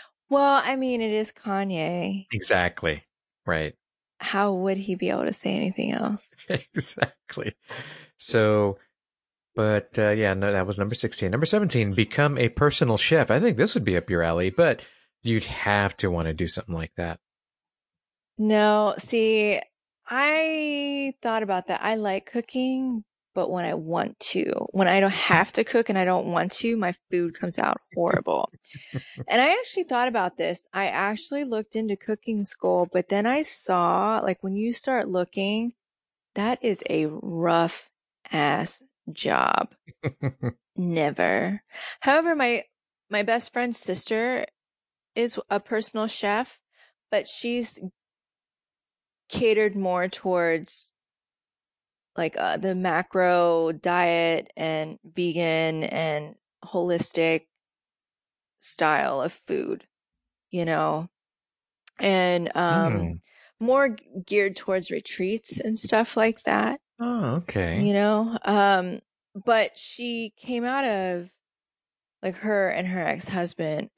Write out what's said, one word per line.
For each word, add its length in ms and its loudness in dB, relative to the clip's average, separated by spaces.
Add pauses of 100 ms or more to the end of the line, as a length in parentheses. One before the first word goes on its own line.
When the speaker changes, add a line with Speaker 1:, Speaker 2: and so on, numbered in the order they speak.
(300)
Speaker 1:
Well, 340 6
I 120 0
mean, 240 0
it 140 -2
is 180 -2
Kanye. 1000 -2
Speaker 2:
Exactly. 720 0 (420)
Right. 280 -2 (460)
Speaker 1:
How 340 -2
would 240 0
he 180 -4
be 140 -4
able 140 -2
to 100 -2
say 220 -6
anything 380 -2
else? 460 -6
Speaker 2:
<laughs> 100 -12
Exactly. 1040 -6 (640)
So, 600 4 (800)
but, 420 0
uh, 120 4
yeah, 240 2
no, 180 0
that 160 0
was 100 -2
number 180 0
sixteen. 360 -2
Number 140 0
seventeen, 480 2
become 440 2
a 120 4
personal 480 2
chef. 340 4
I 80 4
think 160 2
this 200 2
would 100 -2
be 100 2
up 140 -2
your 140 2
alley, 260 2
but 360 2 (380)
you'd 220 0
have 520 2
to 140 0
wanna 220 0
do 160 -2
something 260 -6
like 220 -8
that. 220 -6 (1160)
Speaker 1:
No, 600 4
see, 600 2 (540)
I 1080 -2
thought 220 -2
about 240 -2
that. 160 -4
I 120 -2
like 360 -2
cooking, 720 -4 (320)
but 160 0
when 140 -2
I 100 -2
want 440 -2 (120)
to, 200 0 (200)
when 160 4
I 120 6
don't 120 6
have 420 4
to 100 2
cook 260 2
and 80 0
I 80 2
don't 260 2
want 220 0
to, 220 -2
my 200 0 (160)
food 280 0
comes 200 -6
out 180 2 (180)
horrible. 560 0 (400)
Speaker 2:
<laughs> 380 -10
Speaker 1:
And 120 4
I 120 6
actually 300 -2
thought 240 0
about 300 -2
this. 240 -2 (120)
I 140 0
actually 580 -2
looked 300 -4
into 200 -2
cooking 480 -4
school, 480 0
but 180 0
then 160 0
I 180 2
saw, 800 0
like, 180 -2
when 140 -4
you 180 -2
start 340 -2
looking, 680 -2 (600)
that 280 -2
is 260 -2
a 160 0
rough 840 0 (420)
ass 500 -2 (320)
job. 600 0 (300)
Speaker 2:
<laughs> 720 -6
Speaker 1:
Never. 880 0 (380)
However, 360 4
my, 280 0 (460)
my 140 0
best 300 -2
friend's 240 -2
sister 680 -2 (720)
is 240 -2 (100)
a 100 0
personal 480 -4
chef, 500 -2 (540)
but 160 0
she's 520 -6 (1500)
catered 460 2
more 320 0
towards, 840 -2 (1300)
like, 200 -2
uh, 200 -2
the 180 -2
macro 960 2
diet 840 0
and 480 -4
vegan 800 -2
and 520 -4 (300)
holistic 800 0 (1160)
style 640 0
of 120 -4 (140)
food, 380 -4 (640)
you 160 -4
know, 440 0 (920)
and, 560 2
um, 440 2
Speaker 2:
Hmm. 120 -2 (540)
Speaker 1:
more 240 4
g-, 140 -10 (220)
geared 300 2
towards 360 -2
retreats 680 -4
and 200 -4
stuff 380 0
like 260 2
that. 360 0 (200)
Speaker 2:
Oh, 380 -2
okay. 440 -2
Speaker 1:
You 120 4
know, 500 2
um, 580 2 (320)
but 440 2
she 600 -8
came 280 -6
out 200 -2
of, 440 -2 (920)
like, 140 -4
her 340 0
and 200 -4
her 140 -4
ex-husband 920 -4